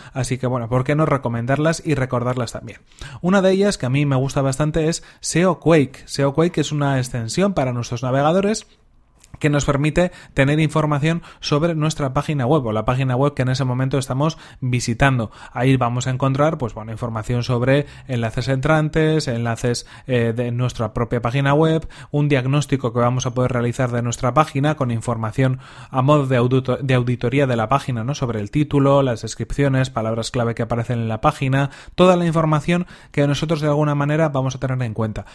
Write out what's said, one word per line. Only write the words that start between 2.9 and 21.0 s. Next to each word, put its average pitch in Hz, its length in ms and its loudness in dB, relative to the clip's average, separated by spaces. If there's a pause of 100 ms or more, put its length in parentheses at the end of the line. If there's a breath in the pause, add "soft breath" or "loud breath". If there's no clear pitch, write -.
Una 190 200 4
de 190 100 4
ellas 190 260 2
que - 80 -4
a 123 40 0
mí 139 160 2
me 139 100 2
gusta 135 260 0
bastante 151 480 0
es - 140 -4 (160 loud breath)
seo 175 400 0
Quake. 156 460 4
seo 139 280 -2
Quake 165 280 2
es 143 100 -2
una 143 260 0
extensión 131 560 -2
para 131 200 0
nuestros 120 300 -6
navegadores 160 640 0 (720)
que 151 100 0
nos 143 160 0
permite 151 460 2 (220 loud breath)
tener 143 260 2
información 151 640 0 (180 loud breath)
sobre 160 360 0
nuestra 151 380 -2
página 143 320 -2
web 143 200 2
o 110 60 -2
la 107 140 -2
página 127 300 0
web 139 180 2
que - 80 -4
en 127 80 0
ese 131 140 0
momento 131 340 0
estamos 135 400 -2 (240 loud breath)
visitando. 123 720 0 (200 loud breath)
Ahí 131 260 2
vamos 123 300 -2
a 131 40 -4
encontrar, 135 460 0
pues, 120 160 -6
bueno, 110 180 -12
información 113 520 -4
sobre 131 420 2 (220 loud breath)
enlaces 117 400 -4
entrantes, 156 800 0
enlaces, 117 600 -4 (200 loud breath)
eh, 117 280 0
de 123 160 -2
nuestra 120 420 -4
propia 120 280 -2